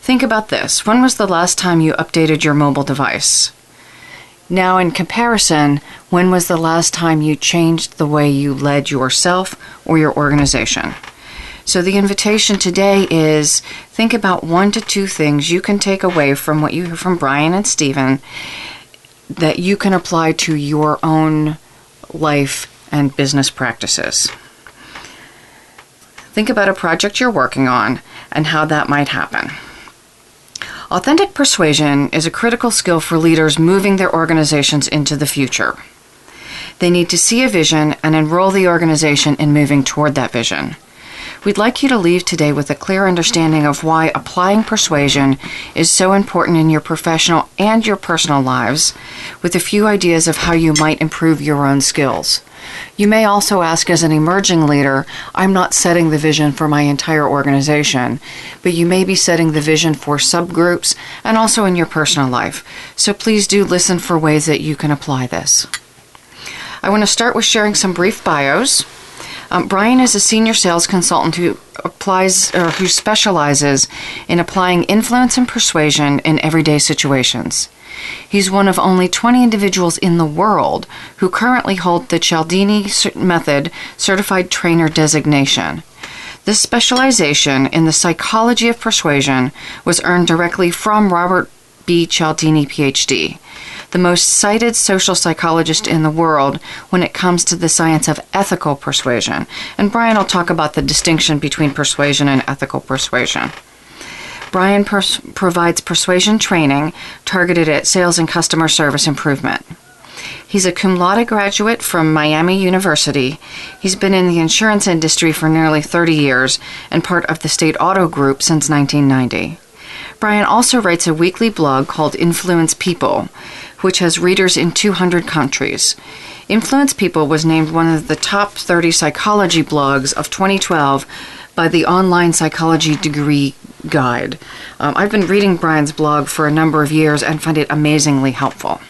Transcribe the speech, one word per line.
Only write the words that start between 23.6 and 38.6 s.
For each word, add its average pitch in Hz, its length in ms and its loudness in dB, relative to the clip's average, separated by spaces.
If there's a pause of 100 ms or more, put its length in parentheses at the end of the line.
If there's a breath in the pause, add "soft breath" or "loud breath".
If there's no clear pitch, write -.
Think 214 180 -2
about 208 200 2
a 190 40 0
project 180 460 -2
you're 254 100 2
working 135 380 0
on 123 320 0 (320 loud breath)
and 151 160 -2
how 156 160 0
that 156 240 -2
might 143 220 0
happen. - 420 -4 (1400 loud breath)
Authentic 330 440 0
persuasion 147 800 2
is 156 140 -2
a 165 60 -4
critical 233 400 -2
skill 170 300 0
for 165 160 -2
leaders 160 420 2
moving 190 380 4
their 185 180 0
organizations 151 720 2
into 147 300 -2
the 147 80 -2
future. 117 520 -2 (1000 loud breath)
They 180 100 2
need 175 200 2
to 175 80 0
see 233 260 2
a 254 60 2
vision 156 520 2
and 156 140 2
enroll 165 360 2
the 190 180 2